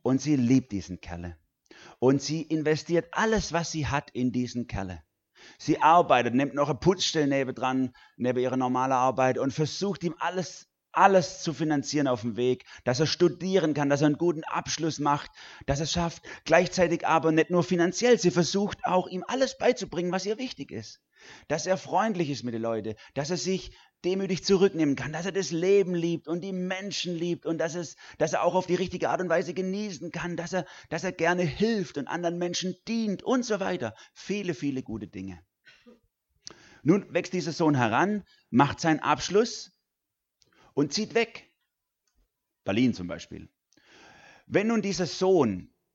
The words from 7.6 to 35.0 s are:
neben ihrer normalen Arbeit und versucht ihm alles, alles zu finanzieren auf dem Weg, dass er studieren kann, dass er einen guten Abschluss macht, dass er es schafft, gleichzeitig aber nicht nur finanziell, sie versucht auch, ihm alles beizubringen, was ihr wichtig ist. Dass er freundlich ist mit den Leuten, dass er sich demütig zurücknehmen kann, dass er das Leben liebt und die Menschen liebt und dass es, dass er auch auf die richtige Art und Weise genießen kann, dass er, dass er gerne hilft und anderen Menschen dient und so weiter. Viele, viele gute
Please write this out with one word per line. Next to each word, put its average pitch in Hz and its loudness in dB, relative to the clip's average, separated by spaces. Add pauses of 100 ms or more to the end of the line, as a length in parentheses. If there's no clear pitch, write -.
neben 123 0
ihrer 127 0
normalen 127 0
Arbeit 127 2
und 131 -2
versucht 175 -4
ihm 170 -4
alles, 175 -6 (240)
alles 185 4
zu 170 -2
finanzieren 147 0
auf 120 0
dem 113 -6
Weg, 123 0 (200)
dass 123 0
er 156 4
studieren 170 2
kann, 143 0
dass 139 2
er 156 4
einen 147 2
guten 160 0
Abschluss - -4
macht, 147 -2 (360)
dass 139 0
er 165 -2
es - -6
schafft, 170 -4 (200)
gleichzeitig 170 4
aber 160 4
nicht 156 4
nur 175 4
finanziell, 185 4
sie 180 4
versucht 185 0
auch, 180 2
ihm 180 -8
alles 262 -2
beizubringen, 180 0
was 185 -2
ihr 214 -4
wichtig 247 -10
ist. 107 -12 (480)
Dass 151 -2
er 185 2
freundlich 175 0
ist 120 -6
mit 120 -6
den 113 -4
Leuten, 110 -4 (200)
dass 143 -4
er 180 -2
sich 175 -4 (300)
demütig 190 -2
zurücknehmen 165 4
kann, 127 -6
dass 165 -6
er 190 -4
das 190 -4
Leben 180 2
liebt 170 -2
und 170 -4
die 196 -8
Menschen 185 -6
liebt 170 -4
und 160 -4
dass 156 -4
es, 170 -8 (220)
dass 156 0
er 113 0
auch 175 2
auf 185 0
die 170 0
richtige 180 -2
Art 127 0
und 185 -4
Weise 170 0
genießen 185 -6
kann, 170 -8
dass 165 -8
er, 175 -2 (240)
dass 170 -6
er 180 -4
gerne 175 0
hilft 190 0
und 135 -6
anderen 175 -4
Menschen 175 -4 (100)
dient 220 -4
und 247 0
so 214 -2
weiter. 170 -6 (180)
Viele, 190 -6
viele 135 -4
gute 107 -10